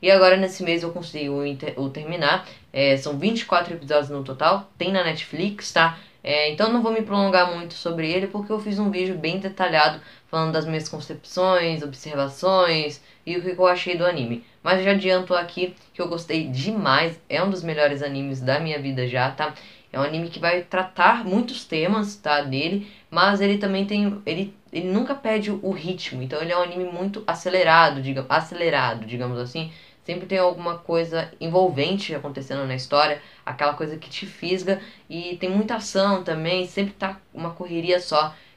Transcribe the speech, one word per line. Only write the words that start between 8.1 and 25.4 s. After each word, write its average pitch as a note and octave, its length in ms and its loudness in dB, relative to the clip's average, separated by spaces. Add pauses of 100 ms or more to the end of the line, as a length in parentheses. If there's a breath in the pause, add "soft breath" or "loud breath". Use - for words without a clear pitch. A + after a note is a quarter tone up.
ele, F#3+ 140 0
porque G#3 260 -6
eu G#3+ 80 -2
fiz G#3 200 -4
um G#3 100 2
vídeo F#3 240 -2
bem E3 240 -4
detalhado E3 640 2 (300 loud breath)
falando D#3+ 200 0
das D#3 140 0
minhas D#3 240 -4
concepções, E3 960 0
observações D3+ 1200 0 (200 soft breath)
e F3 140 -4
o F3 60 -2
que F#3 60 -4
eu F3+ 180 4
achei F3+ 280 2
do E3+ 80 0
anime. B2+ 400 0 (200 loud breath)
Mas F#3+ 200 4
já G3 80 4
adianto F#3 440 2
aqui F3 400 -2 (180)
que - 80 -8
eu F3 60 -2
gostei D#3+ 400 -4
demais, D#3 840 2
é D#3 140 0
um G3 80 0
dos F#3 100 -4
melhores D3 400 0
animes C#3 400 -6
da C3+ 180 0
minha D#3 200 -4
vida C3+ 280 -4
já, B2+ 220 0
tá? D3+ 240 -4 (380 loud breath)
É C3 80 -6
um C#3 40 2
anime D#3+ 260 -2
que - 80 -14
vai F3 240 0
tratar A3+ 640 2
muitos G3+ 400 -2
temas, G3+ 500 -2
tá, D3 260 0
dele, D3+ 460 -4 (220 loud breath)
mas G3 320 4
ele G3+ 160 2
também G3 280 -2
tem, G3+ 380 -2
ele, F3+ 300 -4 (180)
ele F3 160 -4
nunca B3 280 0
perde A3 340 -2